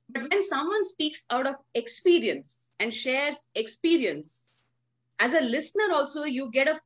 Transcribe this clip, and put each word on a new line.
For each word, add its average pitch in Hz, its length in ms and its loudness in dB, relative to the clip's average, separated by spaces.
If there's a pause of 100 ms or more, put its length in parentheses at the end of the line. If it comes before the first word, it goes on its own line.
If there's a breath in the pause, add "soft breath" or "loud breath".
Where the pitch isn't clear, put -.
But 254 220 -6
when 392 120 4
someone 359 420 0
speaks 302 460 -4
out 254 160 0
of 269 100 -4 (180)
experience 226 960 0 (100)
and 220 140 -2
shares 285 600 -4
experience, 220 920 0 (720)
as 247 160 2
a 320 60 6
listener 302 520 0
also, 294 320 0
you 262 280 -4
get 262 160 4
a 311 180 2